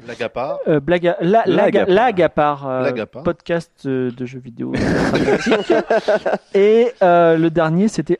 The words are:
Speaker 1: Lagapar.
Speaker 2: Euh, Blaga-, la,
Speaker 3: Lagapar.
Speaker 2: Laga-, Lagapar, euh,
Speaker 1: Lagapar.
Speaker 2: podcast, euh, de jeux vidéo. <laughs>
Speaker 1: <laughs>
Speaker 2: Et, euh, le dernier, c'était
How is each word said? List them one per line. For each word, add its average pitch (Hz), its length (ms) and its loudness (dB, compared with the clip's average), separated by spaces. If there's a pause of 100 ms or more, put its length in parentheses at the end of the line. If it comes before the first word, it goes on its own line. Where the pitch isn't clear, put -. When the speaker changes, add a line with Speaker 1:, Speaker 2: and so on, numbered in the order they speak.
Speaker 1:
Lagapar. 120 520 -8 (100)
Speaker 2:
Euh, 151 120 2
Blaga-, 170 420 0
la, 202 240 2
Speaker 3:
Lagapar. 185 80 0
Speaker 2:
Laga-, 196 400 2
Lagapar, 156 760 0
euh, 131 140 -2
Speaker 1:
Lagapar. 123 400 -6
Speaker 2:
podcast, 170 480 -6 (160)
euh, 127 240 -2
de 123 160 -10
jeux 127 140 -14
vidéo. 127 380 -10
<laughs> - 1160 0
Speaker 1:
<laughs> 208 600 -2
Speaker 2:
Et, 214 340 4 (140)
euh, 170 360 4
le 165 120 2
dernier, 165 380 2
c'était 170 320 -2